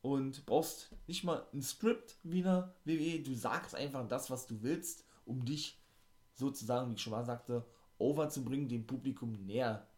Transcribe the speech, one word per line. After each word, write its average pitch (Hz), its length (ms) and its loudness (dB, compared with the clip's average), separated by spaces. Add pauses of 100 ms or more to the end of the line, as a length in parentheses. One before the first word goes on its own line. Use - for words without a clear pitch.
Und 135 440 0
brauchst - 440 2 (180)
nicht 180 180 -4
mal 165 280 0
ein 139 80 -2
Skript - 600 0
wie 175 160 2
in 180 60 2
der 185 280 4 (120)
W 160 120 4
W 165 180 2
E, 151 80 -2
du 131 120 -2
sagst 120 400 -2
einfach 135 320 -2
das, 123 220 -2
was 127 180 -4
du 110 160 -4
willst, - 420 -2 (200)
um 123 200 -2
dich 147 340 -2 (540)
sozusagen, 123 560 0
wie 113 60 -2
ich - 60 -8
schon 113 100 -4
mal 120 140 -2
sagte, 120 400 -2 (320)
overzubringen, 139 720 2
dem 117 180 -2
Publikum 127 460 -4 (120)
näher 107 420 0 (100)